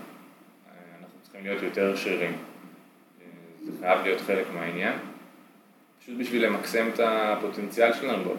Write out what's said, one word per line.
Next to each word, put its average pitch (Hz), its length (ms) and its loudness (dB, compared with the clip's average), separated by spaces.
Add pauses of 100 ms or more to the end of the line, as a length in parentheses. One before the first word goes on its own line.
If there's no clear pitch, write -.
(1000)
אנחנו - 220 -20
צריכים 98 220 -18
להיות 98 180 -4
יותר 98 340 2
שרירים. 87 360 -2
אה, - 920 -18 (360)
זה - 180 -10
חייב 92 220 4
להיות 95 180 2
חלק 95 340 0
מהעניין, 87 440 -2 (1120)
פשוט 120 100 -8
בשביל 120 280 2
למקסם 110 480 0
את 117 100 0
הפוטנציאל 107 880 2
שלנו 101 460 -2